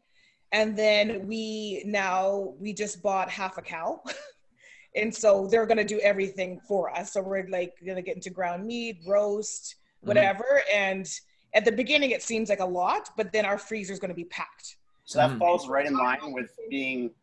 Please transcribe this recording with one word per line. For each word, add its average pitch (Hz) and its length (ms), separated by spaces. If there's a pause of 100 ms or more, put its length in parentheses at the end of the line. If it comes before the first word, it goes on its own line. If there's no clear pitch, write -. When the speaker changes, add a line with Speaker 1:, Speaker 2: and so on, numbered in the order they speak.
(520)
Speaker 1:
And 214 240
then 214 520
we, 214 580
now 196 720
we 208 140
just 202 300
bought 190 280
half 190 280
a 170 40
cow. 175 440
<laughs> - 60 (840)
And 214 180
so 196 320
they're 226 200
gonna 214 180
do 208 160
everything 190 680
for 190 240
us. 175 220
So 196 100
we're, 190 260
like, 180 260 (120)
gonna 185 160
get 185 140
into 185 140
ground 180 360
meat, 233 400
roast, 208 720 (240)
Speaker 2:
Mm-hmm. - 80
Speaker 1:
whatever. 208 540 (120)
And 190 340 (460)
at 214 100
the 233 60
beginning, 262 400
it 214 140
seems 220 240
like 196 100
a 190 80
lot, 180 500
but 208 160
then 214 140
our 202 100
freezer's 196 440
gonna 180 140
be 170 100
packed. - 540 (260)
Speaker 3:
So - 160
that 151 100
Speaker 2:
Mm-hmm. 127 80
Speaker 3:
falls 151 300
right 139 180
in 143 100
line 131 360
with 127 180 (180)
being, 131 440 (100)